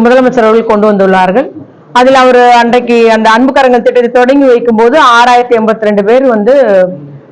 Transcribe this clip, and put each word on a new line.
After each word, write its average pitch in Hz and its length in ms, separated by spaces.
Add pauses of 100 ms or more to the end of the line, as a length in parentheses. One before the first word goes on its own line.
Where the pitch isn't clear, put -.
முதலமைச்சர் 247 440
அவர்கள் 226 180
கொண்டு 214 260
வந்துள்ளார்கள். 190 580 (440)
அதில் 247 200
அவர் 254 260 (120)
அன்றைக்கு 233 600
அந்த 220 180
அன்பு 254 240
கரங்கள் 254 280
திட்டத்தை 247 300
தொடங்கி 254 340
வைக்கும்போது 240 560
ஆறாயிரத்தி 247 560
எண்பத்தி 220 320
ரெண்டு 202 140
பேர் 247 220
வந்து, 226 280 (800)